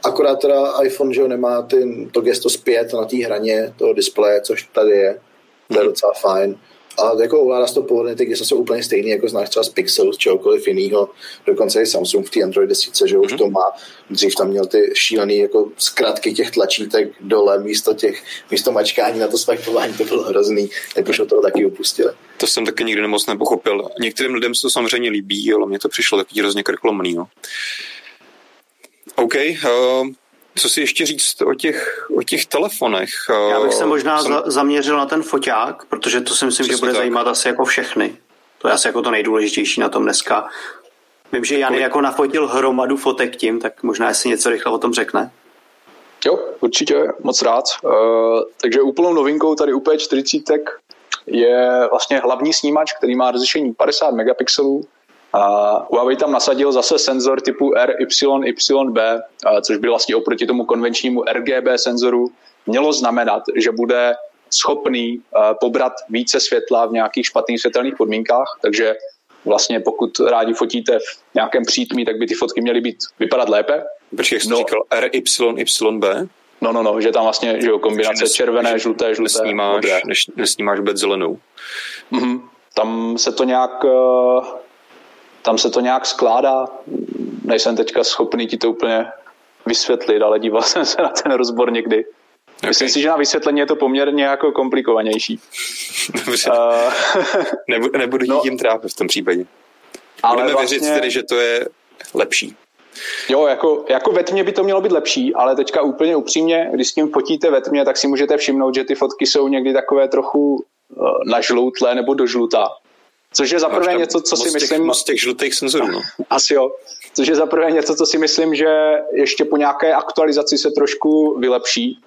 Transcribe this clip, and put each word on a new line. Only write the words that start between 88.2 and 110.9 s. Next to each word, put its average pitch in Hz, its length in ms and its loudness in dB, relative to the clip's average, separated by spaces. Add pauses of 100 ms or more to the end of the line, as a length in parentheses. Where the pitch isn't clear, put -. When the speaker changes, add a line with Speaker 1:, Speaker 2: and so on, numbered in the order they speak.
Speaker 4:
ti 117 100 -6
to 117 120 0
úplně 113 360 0 (600)
vysvětlit, 113 560 0
ale 107 180 4
díval 107 220 0
<laughs> - 0 -
jsem - 240 0
se - 160 -2
na - 80 2
ten - 220 -2
rozbor 120 400 0
někdy. 113 340 0 (640)
Myslím - 180 0
Speaker 2:
Ok. 131 60 -2
Speaker 4:
si, 143 100 0
že 147 80 2
na 165 80 2
vysvětlení 147 420 0
je 143 60 2
to 151 100 0
poměrně 139 480 0
jako 139 280 0
komplikovanější. 113 880 0 (400)
Speaker 2:
<laughs> - 460 -8
Dobře. 120 280 0
Speaker 4:
Eh, 117 360 2 (800)
<laughs> 127 40 -2
Speaker 2:
Nebu-, 120 260 0
nebudu 127 320 0
Speaker 4:
no. 139 120 2
Speaker 2:
tím 127 160 -2
trápit 113 340 -2
v - 40 -12
tom 95 120 -2
případě. 92 380 -2 (800)
Speaker 4:
Ale 123 120 4
Speaker 2:
Budeme 127 180 2
Speaker 4:
vlastně 135 260 0
Speaker 2:
věřit 151 160 0
tedy, 131 160 0
že 123 120 -2
to 123 120 -4
je 120 320 0 (460)
lepší. - 420 -2 (720)
Speaker 4:
Jo, 143 180 4
jako, 147 420 2
jako 131 220 2
ve 175 120 2
tmě 185 200 0
by 185 80 0
to 196 120 0
mělo 196 180 2
být 190 100 0
lepší, 147 420 0
ale 131 220 2
teďka 139 260 0
úplně 156 340 2
upřímně, 165 580 0
když 127 140 0
s - 60 -6
tím 151 180 0
fotíte 151 400 0
ve 135 100 4
tmě, 139 240 0
tak 131 120 0
si 143 100 0
můžete 143 300 2
všimnout, 135 380 0
že 131 80 0
ty 135 120 -2
fotky - 300 -2
jsou 139 220 2
někdy 135 260 0
takové 135 340 2
trochu, 139 580 0 (260)